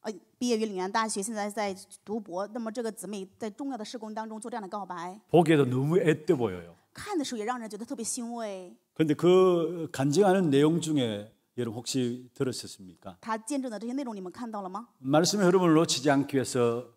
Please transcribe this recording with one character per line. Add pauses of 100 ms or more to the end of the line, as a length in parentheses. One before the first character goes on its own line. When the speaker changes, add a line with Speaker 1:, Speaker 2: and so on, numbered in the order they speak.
Speaker 1:
呃， (280)
毕
业
于
岭
南
大
学，
现
在
在 (260)
读
博。
那
么
这
个
姊
妹 (100)
在
重
要
的
事
工
当
中
做
这
样
的
告
白， (100)
Speaker 2:
보기에도
너무
애떠
보여요. (220)
Speaker 1:
看
的
时
候
也
让
人
觉
得
特
别
欣
慰。 (200)
Speaker 2:
그런데
그
간증하는
내용
중에 (280)
여러분
혹시
들으셨습니까?
Speaker 1:
他
见
证
的
这
些
内
容
你
们
看
到
了
吗？ (120)
Speaker 2:
말씀의
흐름을
놓치지
않기
위해서 (100)